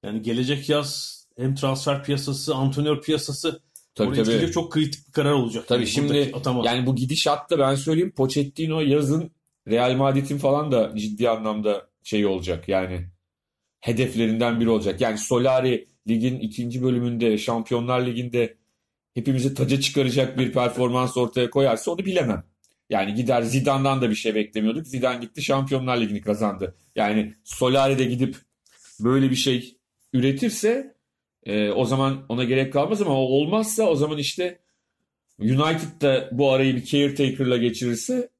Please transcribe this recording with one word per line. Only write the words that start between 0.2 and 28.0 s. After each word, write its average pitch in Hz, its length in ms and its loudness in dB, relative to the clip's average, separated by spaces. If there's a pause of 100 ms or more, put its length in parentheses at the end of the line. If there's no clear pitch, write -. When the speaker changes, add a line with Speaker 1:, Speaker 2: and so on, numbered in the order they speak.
Speaker 1:
gelecek 127 460 -2
yaz 147 500 -2 (180)
hem 135 180 -2
transfer 139 500 -2
piyasası, 139 500 -2
antrenör 143 480 0
piyasası 156 580 -4 (340)
Speaker 2:
Tabii, - 140 0
Speaker 1:
onu - 60 -2
Speaker 2:
tabii. 127 60 2
Speaker 1:
etkileyecek 117 340 2
çok 165 180 -2
kritik 151 360 -2
bir - 40 -20
karar 143 200 2
olacak. 117 360 -2
Speaker 2:
Tabii 123 120 2
Speaker 1:
Yani 107 100 0
Speaker 2:
şimdi 143 180 0
Speaker 1:
buradaki 143 280 2
atama. 123 300 0
Speaker 2:
yani 123 200 0
bu 131 100 2
gidişatta 147 640 0
ben 135 160 4
söyleyeyim 160 420 0
Pochettino 147 640 0
yazın 147 500 2 (380)
Real 123 280 2
Madrid'in 139 420 2
falan 143 340 0
da 113 240 2
ciddi 107 340 -2
anlamda 107 580 -2 (160)
şey 104 220 0
olacak 90 420 -4
yani 92 380 -2 (760)
hedeflerinden 113 800 0
biri 117 100 2
olacak. 95 300 0
Yani 110 180 0
Solari 127 720 0 (200)
ligin 120 320 0
ikinci 120 420 -6
bölümünde 120 560 0
Şampiyonlar 120 680 -2
Ligi'nde 120 500 -2 (580)
hepimizi 131 400 0
taca 131 260 0
çıkaracak 131 580 0
bir 127 140 0
performans 123 640 0
ortaya 123 340 0
koyarsa 135 400 2
onu 170 80 -4
bilemem. 170 460 0 (460)
Yani 101 240 0
gider 120 280 2
Zidane'dan 135 600 2
da 117 80 2
bir 107 40 2
şey 107 200 -2
beklemiyorduk. 110 520 -2
Zidane 123 340 -2
gitti 120 220 -12
Şampiyonlar 135 580 0
Ligi'ni 104 200 -2
kazandı. 101 540 -2 (220)
Yani 107 380 0 (100)
Solari 135 540 2
de 131 60 2